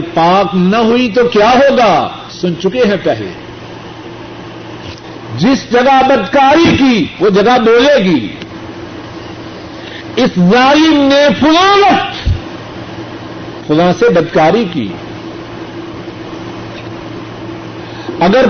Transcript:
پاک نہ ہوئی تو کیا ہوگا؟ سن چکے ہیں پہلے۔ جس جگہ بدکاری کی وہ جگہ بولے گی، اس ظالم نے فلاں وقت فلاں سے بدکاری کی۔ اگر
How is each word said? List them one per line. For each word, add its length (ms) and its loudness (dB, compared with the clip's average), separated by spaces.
پاک 420 2
نہ 200 2
ہوئی 400 2
تو 120 4
کیا 220 4
ہوگا؟ 600 4
سن 300 -4
چکے 260 0
ہیں 180 2
پہلے۔ 260 -2
جس 340 0
جگہ 360 4
بدکاری 720 4
کی 280 4
وہ 100 4
جگہ 300 4
بولے 440 4
گی، 240 0
اس 140 2
ظالم 460 6
نے 300 4
فلاں 380 4
وقت 520 2
فلاں 320 2
سے 100 4
بدکاری 640 4
کی۔ 140 -2
اگر 300 4